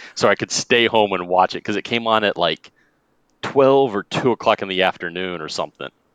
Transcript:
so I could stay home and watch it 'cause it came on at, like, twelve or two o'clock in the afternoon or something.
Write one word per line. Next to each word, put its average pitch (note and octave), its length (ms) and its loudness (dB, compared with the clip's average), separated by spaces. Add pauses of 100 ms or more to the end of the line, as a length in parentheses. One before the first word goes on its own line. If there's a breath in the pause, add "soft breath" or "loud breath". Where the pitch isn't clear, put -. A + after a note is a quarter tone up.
(160 loud breath)
so - 120 2
I G2+ 60 4
could B2+ 160 -4
stay A#2 360 2
home G#2+ 260 2
and F2+ 160 -4
watch F2+ 260 2
it - 80 -8
'cause G#2 140 -4
it F#2+ 60 -4
came A#2 260 -4
on G#2+ 160 2
at, G2 120 0
like, E2 360 -4 (680)
twelve C3+ 520 2
or G2 80 -4
two - 300 -2
o'clock A2 300 0
in G2 60 -6
the F#2 140 0
afternoon F2+ 580 -4
or D#2 80 -10
something. D2 400 -8 (260)